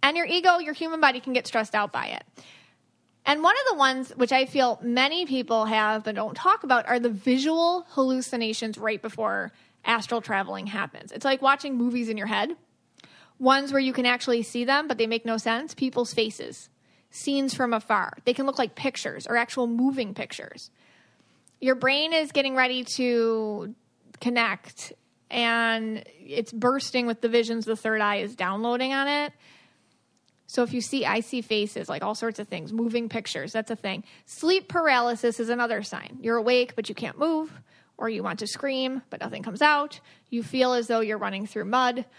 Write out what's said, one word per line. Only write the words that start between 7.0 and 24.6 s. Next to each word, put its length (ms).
visual 800
hallucinations 880
right 220
before 520
astral 380
traveling 440
happens. 460
It's 120
like 180
watching 340
movies 320
in 80
your 100
head. 300
Ones 340
where 80
you 120
can 140
actually 360
see 220
them, 240
but 80
they 100
make 200
no 100
sense. 380
People's 400
faces, 560
scenes 420
from 220
afar. 500
They 80
can 140
look 120
like 160
pictures 520
or 100
actual 300
moving 480
pictures. 560
Your 140
brain 400
is 180
getting 240
ready 280
to 800
connect, 760